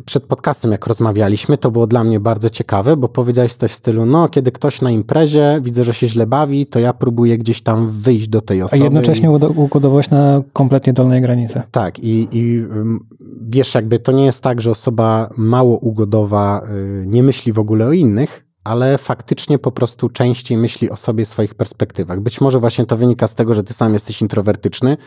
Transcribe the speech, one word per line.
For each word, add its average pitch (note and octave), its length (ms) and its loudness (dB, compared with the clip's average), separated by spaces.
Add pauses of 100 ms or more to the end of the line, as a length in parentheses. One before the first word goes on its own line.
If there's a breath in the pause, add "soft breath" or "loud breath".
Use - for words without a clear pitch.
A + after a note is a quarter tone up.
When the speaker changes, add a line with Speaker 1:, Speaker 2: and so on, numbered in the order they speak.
Speaker 1:
przed - 200 -4
podcastem, C3 460 -2
jak G2 160 -4
rozmawialiśmy, G#2+ 720 0
to B2 140 -2
było A#2 160 2
dla A#2 160 2
mnie A2+ 160 2
bardzo A2 300 0
ciekawe, A2 480 0
bo B2 120 -2
powiedziałeś B2 440 0
coś - 180 -2
w - 40 -12
stylu: A2+ 300 -2
„No, D#3+ 240 4
kiedy B2+ 220 0
ktoś - 300 -4
na B2+ 100 0
imprezie, D3 720 2
widzę, B2 200 0
że A#2 100 0
się A#2+ 140 -2
źle A2+ 200 0
bawi, C#3 380 0
to B2+ 140 -2
ja B2 140 2
próbuję A#2 440 0
gdzieś A2+ 240 -4
tam A2+ 280 0
wyjść A2 380 0
do G#2+ 140 0
tej F#2+ 200 -2
Speaker 2:
A F#2 40 -2
Speaker 1:
osoby”. C#3 180 2
Speaker 2:
jednocześnie D3 440 2
Speaker 1:
I D#3 40 4
Speaker 2:
udo-, D3+ 240 2
ugodowość C#3 540 2
na C#3 320 4 (120)
kompletnie C3 400 2
dolnej B2+ 280 4
granicy. B2 400 -2 (100)
Speaker 1:
Tak, G2 280 -2
i, A2+ 320 0
i, A#2 260 0
ym, A2 420 -4 (640)
wiesz, - 120 -4
jakby A2 240 0
to C3 120 0
nie C3+ 140 4
jest - 180 0
tak, A#2+ 180 -2
że A#2 100 0
osoba A2+ 640 0
mało A#2 400 2
ugodowa, G#2 840 0 (400)
y, F#2 60 -8
nie A#2+ 160 2
myśli B2 300 0
w A2 60 0
ogóle A2 280 0
o C#3+ 40 0
innych, C#3 540 0 (180)
ale B2 340 0
faktycznie - 600 -4
po B2+ 120 -2
prostu - 380 -4
częściej B2 480 -2
myśli A#2 320 -2
o - 80 -8
sobie, A2+ 280 -2
swoich - 300 -4
perspektywach. F#2 640 -6
Być A2+ 220 -6
może C3 180 4
właśnie A#2 260 0
to A#2 120 -2
wynika A#2+ 300 2
z - 80 -12
tego, A#2 180 0
że G#2 100 0
ty - 100 -12
sam A2 200 0
jesteś G#2+ 280 -4
introwertyczny, G#2+ 840 -2